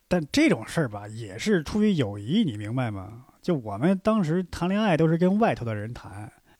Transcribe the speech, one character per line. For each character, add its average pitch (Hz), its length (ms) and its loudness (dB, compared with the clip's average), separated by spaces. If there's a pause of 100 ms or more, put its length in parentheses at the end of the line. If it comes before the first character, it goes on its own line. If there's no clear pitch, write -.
但 180 240 0
这 302 160 4
种 156 180 0
事 - 140 -2
儿 139 80 0
吧， 104 180 -10
也 110 320 -10
是 190 240 2
出 208 200 0
于 214 100 4
友 107 260 0
谊， 143 260 0
你 117 120 -2
明 107 180 -6
白 127 160 -2
吗？ 101 360 -10 (140)
就 180 140 0
我 110 240 -4
们 180 200 2
当 220 240 2
时 165 220 0
谈 - 240 -4
恋 202 120 0
爱 196 160 2
都 160 100 4
是 160 100 4
跟 185 220 4
外 208 160 4
头 117 100 -6
的 113 100 -2
人 107 180 -6
谈。 101 400 -14 (280)